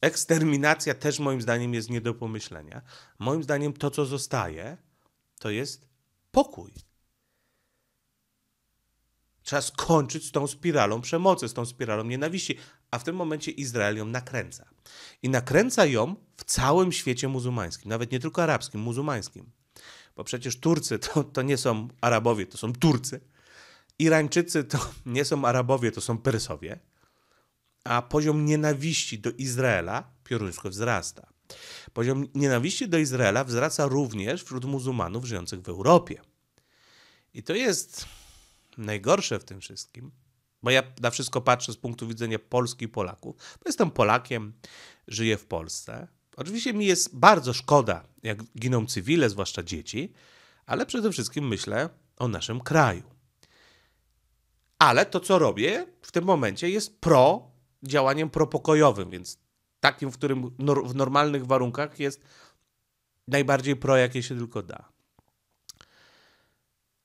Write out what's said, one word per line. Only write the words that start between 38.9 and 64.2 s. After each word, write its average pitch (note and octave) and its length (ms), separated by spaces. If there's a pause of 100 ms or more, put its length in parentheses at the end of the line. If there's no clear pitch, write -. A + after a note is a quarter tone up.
w - 40
tym F#2+ 180
wszystkim, - 500 (520)
bo B2 80
ja C3 120 (180)
na A#2 100
wszystko B2+ 300
patrzę B2 320
z - 40
punktu A#2 300
widzenia A2+ 320
Polski B2 460
i - 20
Polaków, G2+ 480
bo - 300
jestem C#4+ 260
Polakiem, A2+ 600 (540)
żyję A2 300
w - 80
Polsce. E2+ 600 (300)
Oczywiście A3 360
mi G#3 120
jest F3+ 300
bardzo C3+ 380
szkoda, A2+ 500 (200)
jak G#2+ 200 (160)
giną A#2 260
cywile, A#2 440
zwłaszcza G2 340
dzieci, F#2 500 (520)
ale C#3 200
przede A3 260
wszystkim C#3 360
myślę A2 420 (280)
o B2 100
naszym A2+ 340
kraju. C3+ 420 (1800)
Ale C3 260
to, - 140
co F#3 200
robię D#3 480 (140)
w - 100
tym E3+ 120
momencie, D#3 460
jest G#3 320
pro, D#3 500 (320)
działaniem C#3 460
propokojowym, D3 800
więc F2+ 300 (400)
takim, C#3 320
w B2 60
którym B2+ 420
nor-, C#3 280
w B2 80
normalnych C#3 500
warunkach B2+ 540
jest C#3 220 (1040)
najbardziej C#3 480
pro, C3 220
jakie B2+ 260